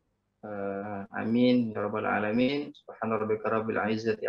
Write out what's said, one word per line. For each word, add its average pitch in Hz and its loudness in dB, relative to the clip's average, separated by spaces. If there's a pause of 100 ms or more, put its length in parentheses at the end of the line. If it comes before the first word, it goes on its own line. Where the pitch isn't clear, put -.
(380)
Eh, 101 -6 (160)
amin, 117 4
ya 104 -2
rabbal 104 -2
alamin. 123 0
Subhana - -4
rabbika 107 0
rabbil 110 0 (160)
izzati 110 0